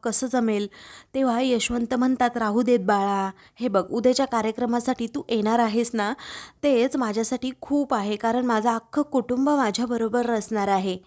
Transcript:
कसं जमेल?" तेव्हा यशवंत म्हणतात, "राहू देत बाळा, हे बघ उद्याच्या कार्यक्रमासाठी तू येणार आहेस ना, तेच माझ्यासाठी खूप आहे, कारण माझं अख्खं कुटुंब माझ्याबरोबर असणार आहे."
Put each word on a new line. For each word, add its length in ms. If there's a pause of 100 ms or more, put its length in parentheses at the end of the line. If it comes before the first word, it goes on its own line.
कसं 240
जमेल?" 420 (460)
तेव्हा 260
यशवंत 540
म्हणतात, 420
"राहू 260
देत 180
बाळा, 500 (300)
हे 80
बघ 220
उद्याच्या 360
कार्यक्रमासाठी 800
तू 220
येणार 300
आहेस 360
ना, 180 (500)
तेच 340
माझ्यासाठी 540 (100)
खूप 340
आहे, 220
कारण 300
माझं 240
अख्खं 320
कुटुंब 480
माझ्याबरोबर 800
असणार 380
आहे." 120 (260)